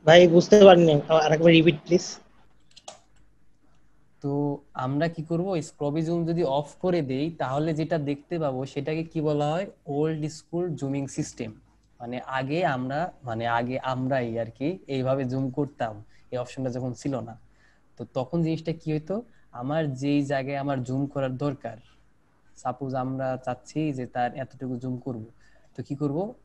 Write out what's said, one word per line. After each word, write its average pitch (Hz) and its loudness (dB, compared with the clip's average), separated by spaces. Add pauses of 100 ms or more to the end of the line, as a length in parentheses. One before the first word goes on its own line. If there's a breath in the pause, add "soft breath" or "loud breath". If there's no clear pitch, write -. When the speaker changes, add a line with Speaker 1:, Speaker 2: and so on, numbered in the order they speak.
Speaker 1:
ভাই, 175 10
বুঝতে 175 8
পারিনি, 170 10
আ-, 160 4
আরেকবার 160 6
রিপিট 160 6
প্লিজ। 175 2 (2250)
Speaker 2:
তো 143 -2 (140)
আমরা 139 -2
কি 165 -8
করব, 170 -2
স্ক্রবি 147 -4
জুম 170 -2
যদি 165 -2
অফ 143 -2
করে 180 -2
দেই, 135 -4
তাহলে 151 -4
যেটা 156 -4
দেখতে 143 -6
পাবো, 135 -4
সেটাকে 156 -6
কি 165 -6
বলা 147 0
হয়? 185 -4 (180)
ওল্ড 151 -2
স্কুল 165 -6
জুমিং 139 -4
সিস্টেম। 123 -8 (480)
মানে 123 -10
আগে 135 -4
আমরা, 139 -4 (100)
মানে 117 -6
আগে 120 -2
আমরাই 127 -4
আর 117 -6
কি 175 -4
এইভাবে 135 -2
জুম 131 -4
করতাম, 123 -6 (280)
এই 127 -6
অপশনটা 127 -6
যখন 123 -6
ছিল 131 -6
না। 113 -12 (580)
তো 120 -12
তখন 165 -2
জিনিসটা 160 -4
কি 156 -8
হইতো, 185 -6 (280)
আমার 139 -4
যেই 143 0
জায়গায় 139 -4
আমার 139 -4
জুম 131 -4
করার 135 -4
দরকার, 123 -6 (800)
সাপোজ 131 -8
আমরা 131 -4
চাচ্ছি 151 -6
যে 127 -6
তার 123 -4
এতটুকু 131 -10
জুম 127 -6
করব, 117 -8 (520)
তো 131 -12
কি 147 -8
করব 151 -4